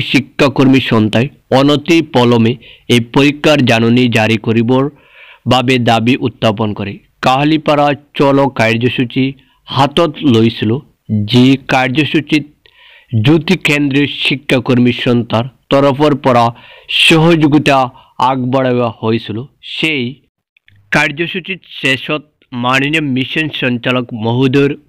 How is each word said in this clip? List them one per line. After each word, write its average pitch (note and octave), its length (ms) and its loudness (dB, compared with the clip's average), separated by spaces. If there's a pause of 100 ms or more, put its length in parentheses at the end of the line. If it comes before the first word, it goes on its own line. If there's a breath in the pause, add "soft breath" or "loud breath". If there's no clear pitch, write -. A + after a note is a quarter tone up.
(100)
শিক্ষাকৰ্মী C3+ 800 2
সন্থাই A2 380 0 (320)
অনতিপলমে C#3 920 2 (420 loud breath)
এই A#2+ 60 4 (140)
পৰীক্ষাৰ D3 440 2 (120)
জাননী A#2 340 2 (120)
জাৰি A2 200 2 (100)
কৰিবৰ A#2 380 2 (680 loud breath)
বাবে B2+ 220 2 (140)
দাবী A#2 260 2 (120)
উত্থাপন A2 420 -2 (100)
কৰে। G2+ 160 -8 (320)
কাহিলীপাৰা D3 600 0 (320)
চলো C#3 260 2 (160)
কাৰ্যসূচী A#2+ 640 -2 (440 soft breath)
হাতত C#3+ 440 0 (220)
লৈছিলো, A2+ 420 0 (540)
যি B2 140 4 (280)
কাৰ্যসূচীত C#3+ 720 -2 (800 soft breath)
জ্যোতি D#3+ 320 2 (120)
কেন্দ্ৰীয় C#3+ 400 0 (160)
শিক্ষাকৰ্মী B2 680 0 (120)
সন্থাৰ A#2+ 400 -2 (280)
তৰফৰ C#3 400 2 (120)
পৰা A#2+ 200 4 (600 loud breath)
সহযোগিতা D#3 760 4 (520 soft breath)
আগবঢ়োৱা B2+ 600 0 (100)
হৈছিল। A2+ 380 -4 (380)
সেই D3+ 260 -2 (920)
কাৰ্যসূচীত D#3+ 640 -4 (180)
শেষত C#3 440 -4 (400)
মাননীয় C#3 420 -2 (100)
মিছন C#3+ 320 -4 (120)
সঞ্চালক B2+ 480 -4 (180)
মহোদয়ৰ C3+ 480 0 (160)